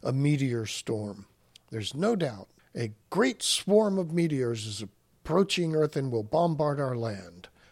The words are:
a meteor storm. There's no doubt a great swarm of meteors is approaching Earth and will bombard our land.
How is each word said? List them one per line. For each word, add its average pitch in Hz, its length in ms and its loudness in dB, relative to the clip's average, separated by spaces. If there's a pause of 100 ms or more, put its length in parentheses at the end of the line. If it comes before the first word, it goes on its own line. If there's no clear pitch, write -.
a 127 100 0
meteor 135 520 2
storm. 104 600 -6 (440)
There's 110 240 -6
no 196 220 2
doubt 123 320 -4 (260)
a 113 200 -4 (160)
great 240 340 0
swarm 202 540 2
of 170 160 -2
meteors 131 520 0
is 107 160 -8
approaching 165 920 -2
Earth 151 220 2
and 135 140 -2
will 113 120 0
bombard 147 560 2
our 131 160 -2
land. 95 540 -8 (220)